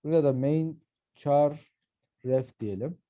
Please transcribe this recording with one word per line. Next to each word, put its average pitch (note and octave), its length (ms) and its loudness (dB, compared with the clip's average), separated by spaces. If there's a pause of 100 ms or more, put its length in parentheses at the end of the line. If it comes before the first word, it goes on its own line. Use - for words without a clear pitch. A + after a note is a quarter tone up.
Buraya D#3 200 2
da C#3 80 4
main D#3 520 -2 (300)
char D3 580 0 (520)
ref B2+ 360 -2
diyelim. A2 380 -8 (120)